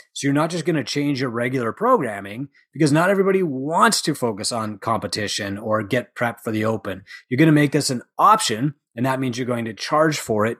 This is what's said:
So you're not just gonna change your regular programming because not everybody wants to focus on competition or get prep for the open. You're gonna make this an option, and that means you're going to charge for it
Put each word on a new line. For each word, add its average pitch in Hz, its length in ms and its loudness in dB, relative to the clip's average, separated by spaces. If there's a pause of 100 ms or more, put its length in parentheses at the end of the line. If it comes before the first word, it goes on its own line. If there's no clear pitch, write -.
(140)
So - 120 -6
you're 139 60 2
not 151 160 2
just 165 160 -6
gonna 160 180 0
change 143 380 -2
your 135 80 -2
regular 120 460 -2
programming 123 720 -2 (240)
because 143 180 2
not 165 200 4
everybody 190 320 2
wants 165 600 0
to 156 120 -2
focus 107 360 -4
on 110 280 -4
competition 101 800 -4
or 107 240 -2
get 117 320 -2
prep 117 280 -4
for - 80 -4
the 110 140 -2
open. 101 380 -4 (260)
You're - 80 -2
gonna 160 160 6
make 147 200 4
this 147 180 0
an 120 100 -2 (180)
option, 151 540 4 (220)
and 117 100 -4
that 131 160 -2
means 127 160 -4
you're 123 100 -6
going 117 200 -2
to 110 80 -8
charge 151 440 2
for 107 280 0
it 117 140 -2